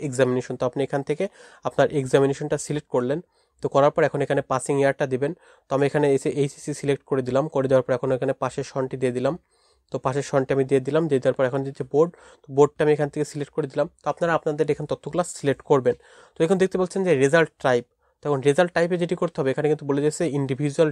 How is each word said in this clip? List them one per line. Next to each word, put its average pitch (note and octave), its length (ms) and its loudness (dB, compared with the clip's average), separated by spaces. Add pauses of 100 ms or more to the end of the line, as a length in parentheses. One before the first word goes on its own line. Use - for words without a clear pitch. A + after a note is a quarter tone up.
এক্সামিনেশন। B2+ 540 0
তো C3 80 0
আপনি C3+ 180 -4
এখান C#3 220 -4
থেকে D3+ 160 -2 (440)
আপনার C#3 180 2 (140)
এক্সামিনেশনটা C#3 560 2 (100)
সিলেক্ট D3 280 -6
করলেন, C3 240 0 (440)
তো D3 120 -4
করার C#3+ 200 6
পর E3 140 0
এখন C#3+ 160 -4
এখানে C#3 260 0
পাসিং C3+ 320 -2
ইয়ারটা C#3 300 0
দিবেন। C#3 200 -2 (340)
তো - 100 -20
আমি C#3 140 2
এখানে D3 160 2 (100)
এসে D3+ 120 -4 (120)
এইচএসসি D3 400 -4
সিলেক্ট C#3 300 -2
করে C3+ 180 0
দিলাম, C3 160 0 (100)
করে C3+ 160 0
দেওয়ার C3 160 4
পর C3 120 -2
এখন C3+ 180 -4
এখানে C3+ 160 -2 (100)
পাশের C3+ 300 -6
সনটি C3 300 -4
দিয়ে B2 160 0
দিলাম। C#3 180 -2 (560)
তো C3+ 40 -6 (100)
পাশের C3+ 240 -2
সনটি C3+ 260 0
আমি C3+ 140 2
দিয়ে C3+ 160 2
দিলাম, D3+ 240 0
দিয়ে C3+ 120 2
দেওয়ার C3 160 0
পর C3+ 120 2
এখন C3+ 100 -2 (180)
যে C#3 140 -8
বোর্ড, D#3+ 180 4 (320)
তো - 40 -20 (100)
বোর্ডটা C#3+ 280 4
আমি D3+ 120 4
এখান D3 160 -2
থেকে D3+ 200 -4
সিলেক্ট C#3+ 240 -10
করে D3 160 -2
দিলাম। D3 140 0 (160)
তো - 100 -12
আপনারা E3+ 260 -2
আপনাদের D3+ 340 -2
এখানে D3 200 -6
তথ্য - 200 -6
ক্লাস F3 160 -2 (100)
সিলেক্ট C3+ 320 -2
করবেন। B2 240 4 (400)
তো - 120 -10
এখন F#3 160 2
দেখতে F#3 180 0
পাচ্ছেন F#3 260 -2
যে F3 60 2 (120)
রেজাল্ট D#3 260 4 (140)
টাইপ, B2 200 2 (360)
তো - 80 -16
এখন C#3+ 200 0
রেজাল্ট F3 280 4
টাইপে F3 260 0
যেটি F3 200 -2
করতে E3+ 180 -4
হবে C3+ 140 0
এখানে D3 180 -2
কিন্তু D3 180 -2
বলে C#3 140 0
দিয়েছে D3+ 200 0 (140)
ইন্ডিভিজুয়াল C#3 540 0